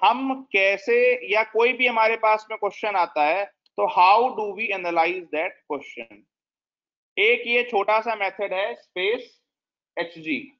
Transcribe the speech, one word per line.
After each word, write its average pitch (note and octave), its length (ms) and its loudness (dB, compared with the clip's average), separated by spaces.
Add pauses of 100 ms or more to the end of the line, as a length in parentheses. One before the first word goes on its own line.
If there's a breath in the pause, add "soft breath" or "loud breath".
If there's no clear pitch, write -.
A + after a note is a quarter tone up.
हम C4 360 0 (100)
कैसे, G3 440 2 (360)
या G#3+ 100 2
कोई A3+ 300 0
भी B3 140 -2
हमारे A3+ 300 2
पास G#3+ 340 0
में A3 80 -10
क्वेश्चन G3+ 380 -4
आता E3 280 0
है, F3 200 0
तो - 400 -6 (140)
how F#3+ 240 8 (140)
do G#3+ 100 -6 (100)
we A3 100 -8 (100)
analyze F3 580 -2
that D#3+ 180 -4 (200)
question? A2+ 440 -12 (1040)
एक A#3 280 2
ये A#3+ 240 0
छोटा A3 300 2
सा A3+ 140 -6
मेथड G3 380 -6
है G3+ 220 -4
स्पेस A3 680 -6 (560)
एचजी, D#3+ 420 -6 (200)